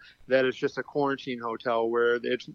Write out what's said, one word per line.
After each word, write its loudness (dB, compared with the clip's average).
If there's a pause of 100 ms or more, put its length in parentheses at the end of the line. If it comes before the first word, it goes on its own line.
(260)
that 4
is 0
just -4
a -2
quarantine -2
hotel -2
where 2
it's, -4